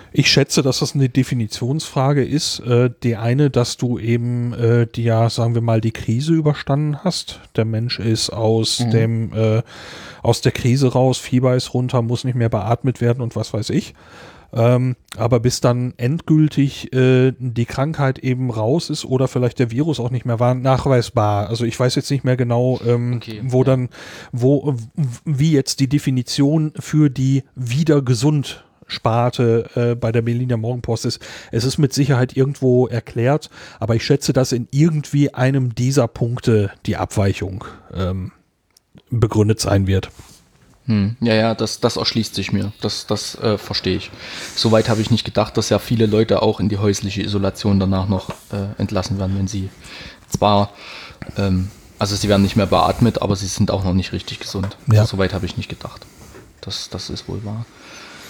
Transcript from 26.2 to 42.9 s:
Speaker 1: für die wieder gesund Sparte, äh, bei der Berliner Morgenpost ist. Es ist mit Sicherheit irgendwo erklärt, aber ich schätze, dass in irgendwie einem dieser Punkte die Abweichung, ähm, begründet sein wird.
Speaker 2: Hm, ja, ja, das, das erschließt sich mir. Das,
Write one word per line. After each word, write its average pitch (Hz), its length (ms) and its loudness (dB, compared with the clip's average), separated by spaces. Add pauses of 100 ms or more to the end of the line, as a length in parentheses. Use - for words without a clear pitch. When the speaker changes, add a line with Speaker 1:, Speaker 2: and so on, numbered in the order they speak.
Speaker 1:
für 151 320 2
die 135 320 0 (140)
wieder 143 460 0
gesund 127 600 0 (220)
Sparte, 117 880 0
äh, 120 220 0
bei 113 160 -2
der 117 100 2
Berliner 120 340 -2
Morgenpost 120 500 -4
ist. 113 120 -4 (320)
Es 113 140 -2
ist 131 140 0
mit 143 140 2
Sicherheit 131 440 2
irgendwo 131 500 2
erklärt, 120 640 -2 (300)
aber 113 160 0
ich - 100 0
schätze, 117 260 2
dass 131 200 2
in 120 180 -4
irgendwie 143 640 2
einem 127 400 0
dieser 127 320 2
Punkte 117 640 0 (160)
die 104 100 -2
Abweichung, 98 680 -2 (280)
ähm, 92 380 -4 (800)
begründet 107 500 2
sein 98 280 2
wird. 95 200 0 (800)
Speaker 2:
Hm, 107 340 2
ja, 117 140 2
ja, 110 220 2
das, - 240 -4
das 120 160 0
erschließt - 400 -2
sich 98 160 -4
mir. 101 280 -2
Das, - 280 -6